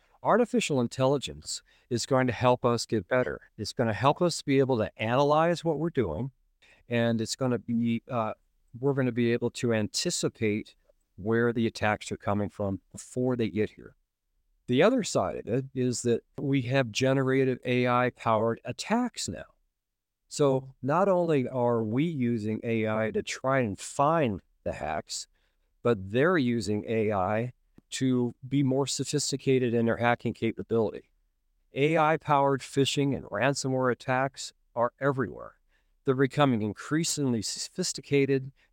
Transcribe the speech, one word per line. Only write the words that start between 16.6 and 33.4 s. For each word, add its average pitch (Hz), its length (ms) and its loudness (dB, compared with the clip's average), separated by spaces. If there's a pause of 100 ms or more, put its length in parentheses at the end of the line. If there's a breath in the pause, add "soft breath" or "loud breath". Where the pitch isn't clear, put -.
have 123 300 0
generative 131 720 2
A 123 240 2
I-powered 117 760 0
attacks - 640 -4
now. - 160 -8 (840)
So 135 440 0 (100)
not 147 260 2
only 170 400 2
are 120 340 2
we 113 220 0
using 120 580 -2
A 113 260 0
I 110 220 0
to 208 120 -2
try - 380 -2
and 104 180 -2
find 139 640 0 (240)
the 90 80 -4
hacks, - 540 -8 (560)
but 117 160 2 (140)
they're 160 260 2
using 113 500 -2
A 110 240 0
I 107 400 -2 (380)
to 123 440 -2 (140)
be 139 140 2
more 135 240 2
sophisticated 131 880 0
in 117 100 2
their 113 140 2
hacking 117 340 0
capability. 110 800 -2 (640)
A 151 240 2
I-powered 143 640 2
phishing 139 520 0
and - 120 -6
ransomware 131 640 0